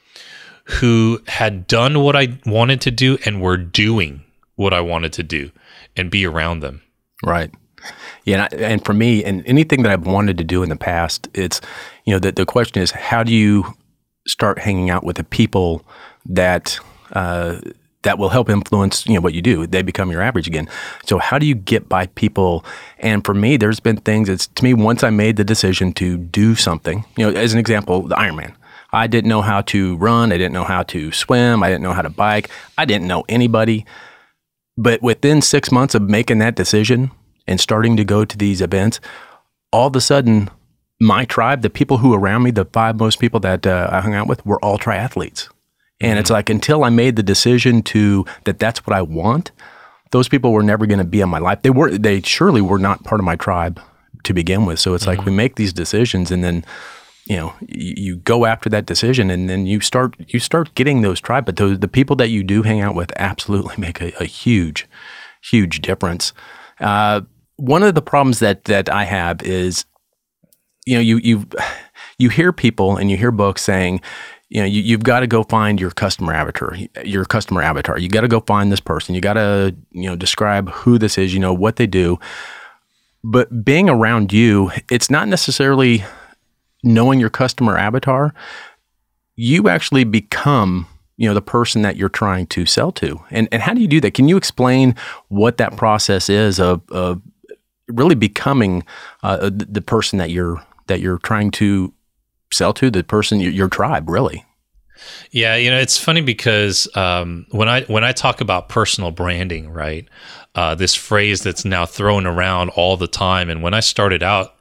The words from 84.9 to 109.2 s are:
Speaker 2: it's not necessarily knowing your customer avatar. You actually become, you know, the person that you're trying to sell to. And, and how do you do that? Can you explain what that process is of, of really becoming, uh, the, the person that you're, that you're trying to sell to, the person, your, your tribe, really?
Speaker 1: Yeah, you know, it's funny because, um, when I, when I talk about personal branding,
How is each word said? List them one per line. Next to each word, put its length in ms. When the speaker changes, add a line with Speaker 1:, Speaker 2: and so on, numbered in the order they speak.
Speaker 2:
it's 200
not 180
necessarily 720
knowing 380
your 100
customer 460
avatar. 580
You 320
actually 360
become, 800
you 120
know, 60
the 80
person 400
that 140
you're 120
trying 400
to 180
sell 260
to. 280
And, 220
and 100
how 120
do 80
you 60
do 120
that? 140
Can 140
you 80
explain 580
what 300
that 180
process 540
is 280
of, 320
of 300
really 260
becoming, 720
uh, 280
the, 180
the 140
person 360
that 120
you're, 340
that 140
you're 180
trying 340
to 400
sell 220
to, 160
the 140
person, 360
your, 120
your 160
tribe, 400
really? 360
Speaker 1:
Yeah, 260
you 140
know, 80
it's 200
funny 220
because, 760
um, 540
when 180
I, 160
when 200
I 80
talk 280
about 280
personal 420
branding, 600